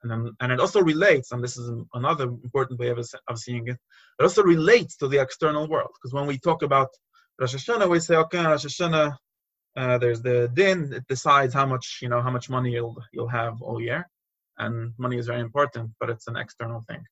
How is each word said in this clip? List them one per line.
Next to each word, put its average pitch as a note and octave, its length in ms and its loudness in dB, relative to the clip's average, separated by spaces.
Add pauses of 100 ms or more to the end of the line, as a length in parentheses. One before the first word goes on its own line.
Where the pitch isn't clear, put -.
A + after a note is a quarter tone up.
And A#2+ 100 -8
then, A2+ 300 -6
and B2 100 0
it B2+ 80 0
also F#3+ 220 4
relates, D#3+ 500 4
and A#2+ 120 -6
this B2 140 -6
is A#2+ 120 -10
an-, A2+ 240 -10
another C#3 320 -2
important B2 540 -4
way A#2+ 100 -2
of, A#2+ 100 -4
of A#2 400 -10
seeing A#2+ 280 -8
it, B2 100 -8 (420)
it C3 40 6
also F#3+ 200 4
relates F3 540 4
to C#3+ 100 -4
the C#3 140 2
external D3+ 460 -2
world. D3+ 240 -2 (100)
'Cause B2+ 120 -12
when C#3+ 140 -4
we C#3 100 -4
talk D#3+ 240 0
about C3+ 280 2 (500)
Rosh C3 160 -2
Hashanah, G#3 340 0
we E3+ 100 4
say, E3 180 2
"Okay, D#3+ 260 0
Rosh D3 220 2
Hashanah, D#3 500 0 (600)
uh, B2+ 200 2
there's A#2+ 240 0
the B2 320 2
din, F3 400 2
it C3 140 -10
decides C#3 460 2
how C#3 120 2
much, B2+ 360 -4
you B2+ 80 -6
know, A#2+ 120 0
how B2+ 80 -2
much B2 200 -6
money B2+ 240 0
you'll, A#2 240 -6 (160)
you'll A#2 160 -6
have A#2 320 -4
all A#2 200 -8
year." C3 260 -6 (500)
And A2+ 420 -6
money B2 180 -2
is A#2 100 -6
very A#2+ 120 -4
important, A#2 600 -4
but A#2 100 -6
it's A2+ 180 -8
an A#2 80 -8
external A2+ 460 -10
thing. A2+ 300 -16